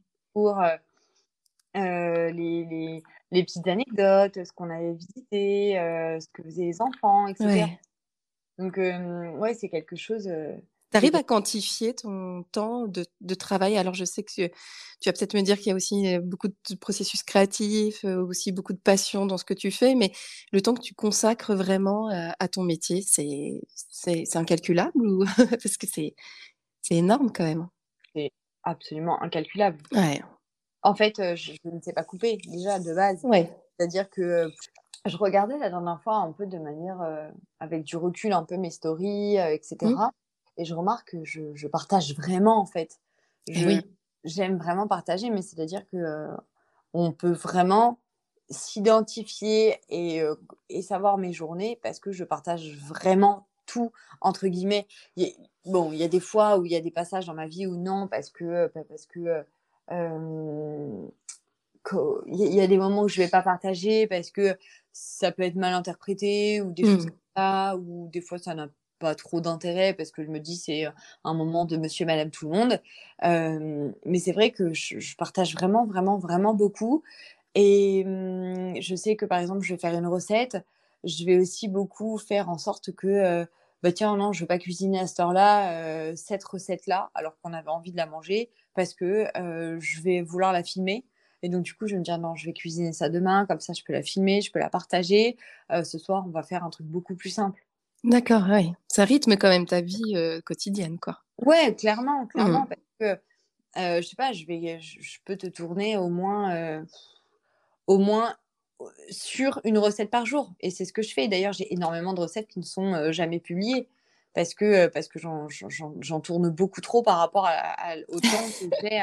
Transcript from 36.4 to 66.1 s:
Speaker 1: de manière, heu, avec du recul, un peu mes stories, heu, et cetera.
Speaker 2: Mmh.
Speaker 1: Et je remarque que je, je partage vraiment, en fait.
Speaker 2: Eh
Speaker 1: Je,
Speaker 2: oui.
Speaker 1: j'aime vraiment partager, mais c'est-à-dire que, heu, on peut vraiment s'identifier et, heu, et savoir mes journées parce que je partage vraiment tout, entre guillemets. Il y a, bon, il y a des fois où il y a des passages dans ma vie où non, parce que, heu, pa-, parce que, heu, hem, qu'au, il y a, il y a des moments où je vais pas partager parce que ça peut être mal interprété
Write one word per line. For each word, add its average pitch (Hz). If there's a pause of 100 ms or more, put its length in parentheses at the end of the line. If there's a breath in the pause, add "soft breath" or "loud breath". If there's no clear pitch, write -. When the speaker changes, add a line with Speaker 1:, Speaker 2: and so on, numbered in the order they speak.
Speaker 1:
de 185
manière, 160
heu, 156 (300)
avec 160
du 170
recul, 175
un 165
peu 180
mes 180
stories, 202
heu, 165
et 156
cetera. 240
Speaker 2:
Mmh. - (440)
Speaker 1:
Et 170
je 165
remarque 196
que 165
je, 151
je 147
partage 156
vraiment, 185
en -
fait. - (540)
Speaker 2:
Eh 170
Speaker 1:
Je, -
Speaker 2:
oui. - (280)
Speaker 1:
j'aime 185
vraiment 180
partager, 190
mais 208
c'est-à-dire 160
que, 185
heu, 156 (640)
on 170
peut 175
vraiment 185 (500)
s'identifier 214
et, 170
heu, 156 (300)
et 185
savoir 196
mes 180
journées 170
parce -
que 202
je 180
partage 160
vraiment 190 (180)
tout, 233 (280 soft breath)
entre 190
guillemets. 196 (300 soft breath)
Il 180
y -
a, - (380)
bon, 170
il 156
y 165
a 170
des 175
fois 214
où 175
il 170
y 170
a 160
des 165
passages 175
dans 165
ma 160
vie 175
où 180
non, 190
parce 147
que, - (220)
heu, -
pa-, 156
parce 151
que, -
heu, 165 (440)
hem, 156 (760)
qu'au, 151
il -
y 208
a, -
il 165
y 202
a 190
des 190
moments 202
où 208
je 185
vais 175
pas 180
partager 190
parce 180
que 196 (360 soft breath)
ça -
peut 185
être 180
mal 180
interprété 202